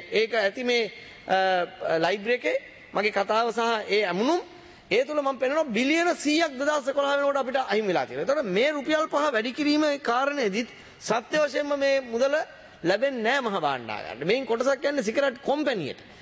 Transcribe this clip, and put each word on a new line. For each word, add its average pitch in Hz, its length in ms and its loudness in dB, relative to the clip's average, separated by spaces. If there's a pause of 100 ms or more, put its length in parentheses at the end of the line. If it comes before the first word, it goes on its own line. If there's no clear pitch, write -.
(100)
ඒක 220 240 0
ඇති 214 300 0
මේ, 240 180 2 (420)
අ, 185 760 0
ලයිබ්‍රරි 202 360 0
එකේ - 220 -2 (360)
මගේ 202 200 0
කතාව 214 400 2
සහ 220 80 -2 (260)
ඒ 208 180 2
ඇමුණුම්, 226 360 2 (460)
ඒ 240 180 2
තුල 302 160 -2
මම 269 180 0
පෙන්නනවා 277 260 2
බිලියන 285 520 2
සීයක් 302 400 0
දෙදහස් 285 320 0
එකොළහ 277 220 0
වෙනකොට 277 260 2
අපිට 262 220 -2
අහිමි 208 300 0
වෙලා 156 180 0
තියෙනවා. 127 180 -6
එතකොට 269 220 0
මේ 208 260 2
රුපියල් 302 360 0
පහ 294 240 0
වැඩි 226 200 0
කිරීමේ 294 460 2
කාරණේදීත් 254 720 0 (280)
සත්‍ය 226 420 -2
වශයෙන්ම 294 400 0
මේ 277 220 2
මුදල 254 340 0 (460)
ලැබෙන්නේ 226 420 0
නැහැ 254 180 2
මහා 202 200 -2
භාණ්ඩාගාරයට. 113 640 -4
මේන් 240 220 0
කොටසක් 247 380 0
යන්නේ 285 180 0
සිගරට් 240 400 0
කොම්පැනියට. 254 580 -2 (220)